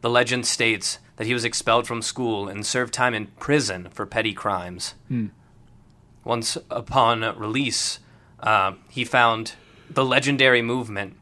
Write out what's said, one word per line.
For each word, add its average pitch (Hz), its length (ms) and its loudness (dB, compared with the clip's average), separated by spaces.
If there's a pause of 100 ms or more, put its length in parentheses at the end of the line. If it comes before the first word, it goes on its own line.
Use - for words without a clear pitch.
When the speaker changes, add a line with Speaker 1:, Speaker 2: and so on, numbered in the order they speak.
Speaker 1:
the 117 80 0
legend 123 360 2
states 113 540 0 (180)
that 110 100 -6
he 120 60 0
was 120 100 -2
expelled 117 440 2
from 117 140 -6
school 110 460 -4
and 101 180 -10
served 123 280 -2
time 127 200 0
in 107 140 -4 (120)
prison 104 520 -2
for 104 140 -8
petty 110 280 -2
crimes. 90 600 -4 (140)
Speaker 2:
Hmm. 117 200 -2 (960)
Speaker 1:
Once 117 340 -4 (120)
upon 117 520 2 (160)
release, 113 640 -4 (420)
uh, 98 320 4 (160)
he 127 140 -6
found 117 500 2 (360)
the 135 160 0
legendary 131 560 4
movement 107 600 -4